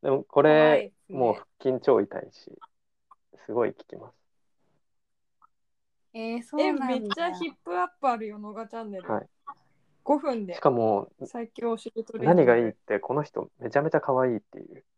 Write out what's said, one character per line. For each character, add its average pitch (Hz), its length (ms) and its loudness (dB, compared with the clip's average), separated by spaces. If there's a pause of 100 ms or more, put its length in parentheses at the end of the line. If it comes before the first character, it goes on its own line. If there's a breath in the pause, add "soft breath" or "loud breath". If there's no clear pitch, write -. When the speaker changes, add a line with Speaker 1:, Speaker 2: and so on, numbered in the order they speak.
Speaker 1:
で 143 80 -2
も 139 120 0
こ - 200 2
れ、 151 100 6
Speaker 2:
怖 156 240 6
い 110 60 2
で 98 100 -12 (140)
す 196 60 -16
ね。 151 60 -6
Speaker 1:
も 120 120 2
う 107 40 2
腹 - 120 -12 (300)
筋 120 60 -8
超 123 200 6
痛 - 180 -6
い - 100 -16
し、 - 220 -20 (960)
す 113 60 -10
ご 117 120 0
い 98 80 -2
効 - 120 -20
き - 120 -18
ま - 160 -18
す。 - 20 -20 (2000)
Speaker 2:
え 226 240 -8
ー、 240 60 -8
そ 294 160 -8
う - 20 0
な 359 120 2
ん 302 40 0
だ。 262 180 -2
Speaker 3:
え、 247 60 -2
め 214 60 -8
っ - 20 -6
ち 330 140 -4
ゃ 349 100 -2
ヒ 359 160 -6
ッ - 60 -12 (100)
プ 349 160 -4
ア 359 40 2
ッ 359 40 -6 (120)
プ 277 80 0
あ 233 100 0
る 220 80 -8
よ、 208 120 -12
の 208 140 -14
が 220 160 -12
チ 226 80 -16
ャ 226 80 -10
ン 208 60 -12
ネ 190 100 -10
ル。 175 100 -12
Speaker 1:
は - 120 -2
い。 - 60 -20 (760)
Speaker 3:
五 294 160 0
分 254 260 -4
で。 180 120 -10
Speaker 1:
し - 40 -12
か 143 100 6
も、 110 400 0 (140)
Speaker 3:
最 233 240 -12
強 233 240 -6
お 226 60 -4
尻 - 260 -10
ト - 140 -14
レ - 0 -
ー - 40 -6
ニ 131 40 0
ン 170 180 6
グ。 - 0 -
Speaker 1:
何 - 20 6
が 120 120 6
い - 20 4
い 117 80 0
っ 107 40 -6
て、 - 280 -6
こ - 140 -6
の 147 80 -2
人 - 360 -8
め 113 120 -10
ち - 80 0
ゃ 143 40 2
め 156 60 -2
ち - 60 -4
ゃ 156 80 2
可 139 100 -2
愛 127 200 2
い 110 40 -2
っ 101 40 -6
て - 180 -20
い - 120 -18
う。 - 140 -20 (140)